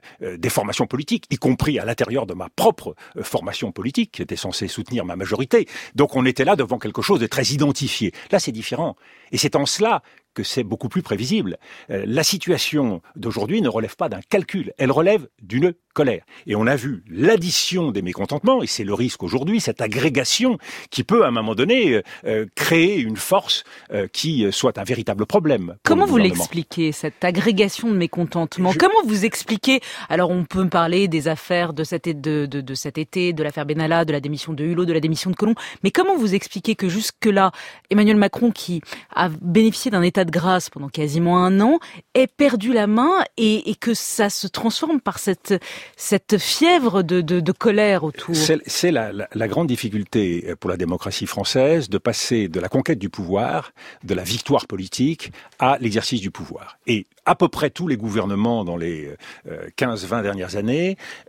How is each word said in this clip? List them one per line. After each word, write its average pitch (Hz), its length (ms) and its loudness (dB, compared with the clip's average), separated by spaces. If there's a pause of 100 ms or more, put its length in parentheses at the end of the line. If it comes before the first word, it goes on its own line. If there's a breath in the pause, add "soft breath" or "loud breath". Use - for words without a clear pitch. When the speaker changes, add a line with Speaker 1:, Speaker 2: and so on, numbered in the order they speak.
(220 loud breath)
Speaker 1:
euh, 90 160 -8
des 85 120 -4
formations 104 380 -2
politiques, 160 420 -4
y - 60 -4
compris 131 420 0
à 92 60 -6
l'intérieur 117 420 -2
de 92 80 -8
ma - 220 -10
propre, - 400 0 (220 loud breath)
euh, - 60 -6
formation 101 500 -6
politique, 139 400 -4
qui - 80 -8
était - 140 -8
censée 95 320 -6
soutenir 110 380 -6
ma 85 100 -8
majorité. 123 520 0 (280 loud breath)
Donc 139 200 2
on 127 80 4
était 127 220 2
là 202 100 4
devant 123 220 0
quelque 110 240 -6
chose 185 180 2
de 113 60 0
très 135 200 -2
identifié. 135 640 0 (200 loud breath)
Là, 202 60 6
c'est 156 140 -2
différent. 120 440 -6 (360 soft breath)
Et 123 60 -4
c'est - 180 0
en 143 100 2
cela 208 380 0 (320 soft breath)
que 107 80 -4
c'est 123 200 -4
beaucoup 107 260 -6
plus 185 120 -4
prévisible. 117 560 -2 (320 loud breath)
Euh, 98 160 -6
la 127 180 0
situation 143 800 0 (140)
d'aujourd'hui 117 480 -2
ne 127 60 2
relève 110 260 -4
pas 165 140 -4
d'un 98 120 -10
calcul, - 560 -2
elle 135 140 2
relève 165 360 2 (140)
d'une 131 320 0 (220)
colère. 123 260 2 (240 loud breath)
Et 104 100 -2
on 110 120 2
a 139 80 4
vu 127 340 -6
l'addition 175 840 2
des 95 120 -2
mécontentements, 143 580 0
et 113 60 -4
c'est - 160 -6
le 98 100 -4
risque 117 300 -2
aujourd'hui, 139 360 0
cette - 220 -4
agrégation 135 800 0 (320 loud breath)
qui - 120 -2
peut, 214 220 4
à 135 40 4
un - 20 0
moment 110 240 0
donné, 180 380 4
euh, 104 80 2 (240 loud breath)
euh, 110 200 -2 (100)
créer 170 440 2
une 110 180 -2
force, - 460 0 (280 loud breath)
euh, 101 160 -2
qui, 147 380 0
euh, 98 60 2
soit 117 260 0
un 101 60 -6
véritable 107 420 -2
problème 143 400 2
pour 85 180 -12
Speaker 2:
Comment 339 220 4
Speaker 1:
le 370 60 2
Speaker 2:
vous 254 60 4
Speaker 1:
gouvernement. 185 180 4
Speaker 2:
l'expliquez, 165 560 -4
cette - 340 -8
agrégation 196 640 0
de 202 80 2
mécontentement ? 170 760 0
Speaker 1:
Je 175 60 0
Speaker 2:
Comment 392 280 4
vous 214 200 0
expliquez, 233 560 0 (280 loud breath)
alors 170 200 2
on 180 160 -2
peut 190 180 -2
me 180 60 2
parler 175 380 2
des 160 200 0
affaires 165 460 -2
de 151 100 -4
cet 165 220 -6
é-, 170 80 -2
de, 147 320 -2
de, 139 160 -6
de 131 140 -10
cet 147 240 -8
été, 180 340 -2
de 151 80 -2
l'affaire 151 240 -4
Benalla, 160 400 2
de 156 60 0
la 143 80 0
démission 143 340 -6
de 147 100 -4
Hulot, 170 220 0
de 170 80 2
la 160 60 2
démission 160 320 0
de 175 40 -2
Collomb, 220 200 2 (280 loud breath)
mais 196 60 2
comment 370 260 4
vous 220 200 2
expliquez 202 400 -2
que 196 120 -2
jusque-là, 196 640 2 (380 loud breath)
Emmanuel 208 260 6
Macron, 208 360 4
qui 175 300 -6 (340 loud breath)
a 180 140 2 (120)
bénéficié 220 480 4
d'un 190 140 4
état 180 200 2
de 165 80 -4
grâce 175 380 0
pendant 139 200 -10
quasiment 170 540 2
un 190 160 4
an, 269 200 6 (340 loud breath)
ait 254 140 6
perdu 247 460 2
la 214 140 4
main 277 360 4 (140)
et, 214 340 2
et 202 40 -4
que - 180 -2
ça - 360 0
se - 180 -6
transforme 277 520 -2
par - 180 -4
cette, - 380 -2 (400 loud breath)
cette - 420 0
fièvre 247 640 4
de, 180 180 0
de, 175 180 0
de 165 120 0
colère 202 520 2
autour ? 160 320 -4
Speaker 1:
C'est, 156 320 2
c'est 180 240 2
la, 110 220 0
la, 98 200 -8
la 113 140 -2
grande 156 200 0
difficulté 98 920 -2
pour 87 100 -6
la 90 80 -2
démocratie 90 480 -4
française 131 640 0
de 98 80 0
passer 110 520 0
de 85 100 -4
la 87 80 -4
conquête 135 320 0
du 95 100 -4
pouvoir, 139 640 -4 (320 loud breath)
de 101 100 -2
la 90 100 -4
victoire 113 440 0
politique, 113 640 -4 (260 loud breath)
à 135 220 4
l'exercice 110 400 -2
du 95 120 -6
pouvoir. - 540 -14
Et 110 220 -2 (180)
à 147 100 4
peu 175 120 4
près 143 220 -2
tous 180 180 -8
les 139 100 0
gouvernements 104 680 -2
dans 85 120 -6
les, 78 360 -8 (340 loud breath)
euh, 82 200 -12 (100)
quinze, 113 280 -2
vingt 113 160 -2
dernières 98 360 -4
années, 156 400 -2 (320 loud breath)